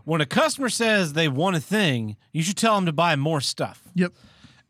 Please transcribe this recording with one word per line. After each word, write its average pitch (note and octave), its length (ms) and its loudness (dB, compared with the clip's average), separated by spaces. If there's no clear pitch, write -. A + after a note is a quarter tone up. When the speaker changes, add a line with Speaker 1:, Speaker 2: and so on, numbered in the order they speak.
Speaker 1:
when D#3+ 160 -2
a D3 60 0
customer C#4 420 0
says G#3 440 0
they D#3+ 160 0
want E3 280 0
a D3+ 40 0
thing, B2+ 560 -2
you D#3 100 -2
should F3+ 140 -4
tell A3+ 180 2
them F#3+ 120 2
to D#3+ 60 0
buy D#3+ 240 2
more D3 240 0
stuff. - 420 -6
Speaker 2:
Yep. F3+ 180 0